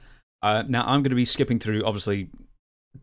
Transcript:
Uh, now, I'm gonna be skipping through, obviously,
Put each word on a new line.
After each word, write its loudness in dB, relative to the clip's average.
Uh, 2
now, 0
I'm 2
gonna 2
be 4
skipping 0
through, -2
obviously, -2